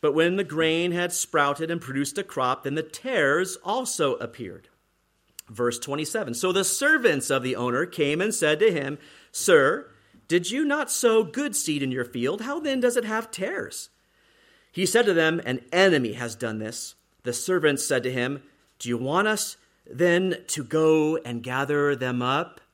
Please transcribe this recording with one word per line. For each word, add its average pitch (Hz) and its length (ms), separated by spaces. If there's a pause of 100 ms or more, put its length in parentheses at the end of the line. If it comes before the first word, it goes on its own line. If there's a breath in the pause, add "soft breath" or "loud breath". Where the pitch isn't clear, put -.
But 147 140
when 170 220
the 196 80
grain 160 480
had 175 200
sprouted 151 580
and 170 100
produced 139 380
a 196 60
crop, 131 380
then 139 140
the 156 80
tares 180 800
also 196 520
appeared.'" - 520 (800)
Verse 120 300
twenty-seven, 147 560
"So 185 160
the 185 140
servants 240 680
of 135 120
the 127 120
owner 123 320
came 151 340
and 214 140
said 151 240
to 208 140
him, 147 260 (320 loud breath)
'Sir, 165 580 (380 soft breath)
did 175 240
you 277 140
not 285 260
sow 226 320
good 226 320
seed 147 280
in 131 100
your 127 120
field? 127 360
How 277 180
then 277 220
does 240 160
it 226 80
have 220 260
tares?' - 600 (800 soft breath)
He 185 140
said 226 200
to 196 80
them, 165 300
'An 127 260
enemy 160 440
has 117 200
done 110 240
this.' - 380 (260)
The 123 100
servants 151 520
said 127 180
to 127 80
him, 127 320 (360 soft breath)
'Do 120 100
you 120 100
want 156 300
us 214 280 (300 soft breath)
then 175 640
to 151 160
go 156 540
and 120 260
gather 143 500
them 123 280
up?'" 139 380 (140)